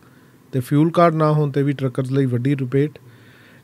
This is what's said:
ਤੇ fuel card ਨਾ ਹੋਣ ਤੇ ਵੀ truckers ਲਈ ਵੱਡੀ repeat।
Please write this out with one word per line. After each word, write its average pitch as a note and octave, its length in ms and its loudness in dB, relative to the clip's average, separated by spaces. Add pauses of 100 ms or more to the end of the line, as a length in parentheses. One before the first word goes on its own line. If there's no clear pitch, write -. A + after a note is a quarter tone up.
(520)
ਤੇ C3+ 80 -4
fuel D3 320 2
card E3+ 240 4
ਨਾ D#3 160 2
ਹੋਣ D3+ 200 0
ਤੇ C#3 120 0
ਵੀ C#3+ 100 0
truckers C3 380 -4
ਲਈ C#3 140 0
ਵੱਡੀ B2 300 -2
repeat। C#3 440 -2 (640)